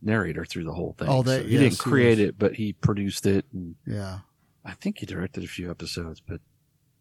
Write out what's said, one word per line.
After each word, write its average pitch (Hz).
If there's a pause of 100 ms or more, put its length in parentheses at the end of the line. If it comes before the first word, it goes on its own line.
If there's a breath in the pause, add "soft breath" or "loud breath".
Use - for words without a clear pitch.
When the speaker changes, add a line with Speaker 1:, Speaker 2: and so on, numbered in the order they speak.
Speaker 1:
narrator 90
through -
the 80
whole 85
thing. 160
Speaker 2:
Oh, 131
that, 131
Speaker 1:
So 113
he 110
Speaker 2:
yes, 135
Speaker 1:
didn't 127
Speaker 2:
he - (120)
Speaker 1:
create 120
Speaker 2:
is. 101
Speaker 1:
it, -
but 101
he 107
produced 98
it. 98
And 90 (100)
Speaker 2:
Yeah. 98 (440)
Speaker 1:
I -
think -
he -
directed 90
a -
few 87
episodes, 82
but 80 (600)